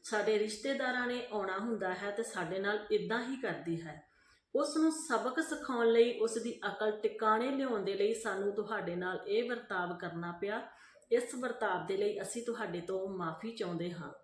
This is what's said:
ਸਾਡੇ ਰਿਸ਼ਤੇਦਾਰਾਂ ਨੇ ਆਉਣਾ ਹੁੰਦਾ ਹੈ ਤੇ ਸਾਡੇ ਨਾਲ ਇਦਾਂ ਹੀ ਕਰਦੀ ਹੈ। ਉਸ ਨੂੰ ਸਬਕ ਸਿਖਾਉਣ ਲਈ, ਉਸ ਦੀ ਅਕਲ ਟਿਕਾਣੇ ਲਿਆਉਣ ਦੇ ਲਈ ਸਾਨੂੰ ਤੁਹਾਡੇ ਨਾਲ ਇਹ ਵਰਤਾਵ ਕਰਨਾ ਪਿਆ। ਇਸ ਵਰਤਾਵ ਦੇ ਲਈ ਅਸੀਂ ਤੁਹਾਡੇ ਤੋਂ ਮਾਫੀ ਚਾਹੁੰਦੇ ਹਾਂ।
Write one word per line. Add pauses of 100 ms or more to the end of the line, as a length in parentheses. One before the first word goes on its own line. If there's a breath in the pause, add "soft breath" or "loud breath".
ਸਾਡੇ
ਰਿਸ਼ਤੇਦਾਰਾਂ
ਨੇ
ਆਉਣਾ
ਹੁੰਦਾ
ਹੈ
ਤੇ
ਸਾਡੇ
ਨਾਲ
ਇਦਾਂ
ਹੀ
ਕਰਦੀ
ਹੈ। (440 soft breath)
ਉਸ
ਨੂੰ
ਸਬਕ
ਸਿਖਾਉਣ
ਲਈ,
ਉਸ
ਦੀ
ਅਕਲ
ਟਿਕਾਣੇ
ਲਿਆਉਣ
ਦੇ
ਲਈ
ਸਾਨੂੰ
ਤੁਹਾਡੇ
ਨਾਲ
ਇਹ
ਵਰਤਾਵ
ਕਰਨਾ
ਪਿਆ। (440 loud breath)
ਇਸ
ਵਰਤਾਵ
ਦੇ
ਲਈ
ਅਸੀਂ
ਤੁਹਾਡੇ
ਤੋਂ
ਮਾਫੀ
ਚਾਹੁੰਦੇ
ਹਾਂ। (120)